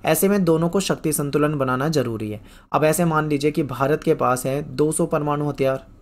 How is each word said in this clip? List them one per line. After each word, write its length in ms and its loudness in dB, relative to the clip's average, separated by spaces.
ऐसे 220 2
में 160 2
दोनों 240 2
को 140 0
शक्ति 320 -2
संतुलन 400 0
बनाना 360 -2
जरूरी 400 -2
है। 100 -10
अब 120 2
ऐसे 220 4
मान 220 0
लीजिए 220 0
कि 140 -2
भारत 400 -2
के 120 4
पास 300 0
है 160 -2
दो 160 2
सौ 160 0
परमाणु 400 -2
हथियार 380 -2